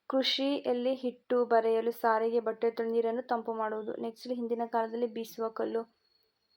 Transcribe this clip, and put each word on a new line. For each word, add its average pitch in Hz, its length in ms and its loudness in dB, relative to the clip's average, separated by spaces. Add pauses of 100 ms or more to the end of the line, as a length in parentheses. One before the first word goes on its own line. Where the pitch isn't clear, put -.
(100)
ಕೃಷಿಯಲ್ಲಿ 262 840 2
ಹಿಟ್ಟು, 247 500 0
ಬರೆಯಲು, 226 460 4
ಸಾರಿಗೆ, 226 500 2
ಬಟ್ಟೆ 220 300 0
ತೊಳೆಯಲು, 226 240 -2
ನೀರನ್ನು 233 280 0
ತಂಪು 233 300 -2
ಮಾಡುವುದು. 220 440 -4
ನೆಕ್ಸ್ಟ್ 233 300 -8
ಇಲ್ಲಿ 247 80 -2
ಹಿಂದಿನ 233 320 -2
ಕಾಲದಲ್ಲಿ 233 400 -2
ಬೀಸುವ 226 420 -4
ಕಲ್ಲು, 226 340 -2 (760)